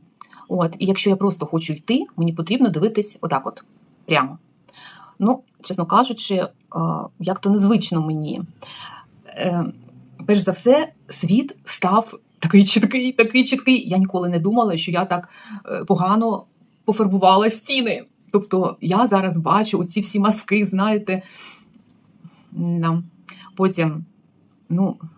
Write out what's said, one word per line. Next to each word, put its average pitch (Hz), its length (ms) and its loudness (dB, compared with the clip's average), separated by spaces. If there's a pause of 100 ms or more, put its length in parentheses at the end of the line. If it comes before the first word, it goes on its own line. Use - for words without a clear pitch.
(480)
От, 170 300 -2
і 190 80 -4
якщо 196 240 0
я 190 60 2
просто 190 300 -2
хочу 165 260 -4
йти, 254 340 -2 (100)
мені 165 160 -2
потрібно 190 360 -2
дивитись 208 520 -2
отак 139 260 -4
от, - 180 -14 (420)
прямо. 147 320 0 (800)
Ну, 220 240 0 (200)
чесно 180 240 -6
кажучи, 220 480 0
е, - 140 -2 (680)
як-то 190 320 -2
незвично 196 520 2
мені. 156 400 -6 (840)
Е, 175 380 -4 (640)
перш 208 140 4
за 185 100 -2
все, 277 420 2 (160)
світ 214 560 -2
став 202 500 -2 (240)
такий 196 260 6
чіткий, 226 480 0
такий 233 320 2
чіткий. 262 440 0
Я 185 100 0
ніколи 185 300 0
не 175 100 -2
думала, 202 380 0
що 160 140 -6
я 175 140 0
так, 175 240 -4 (380)
е, - 180 -8
погано 202 600 0 (400)
пофарбувала 196 680 4
стіни. 226 540 -4 (280)
Тобто 190 480 0
я 196 260 2
зараз 190 300 0
бачу 180 420 2
оці 175 220 -4
всі 208 180 -4
мазки, 208 480 0
знаєте. 190 560 -2 (1300)
Да. 170 500 -2 (540)
Потім, 165 480 0 (640)
ну, 180 280 0 (220)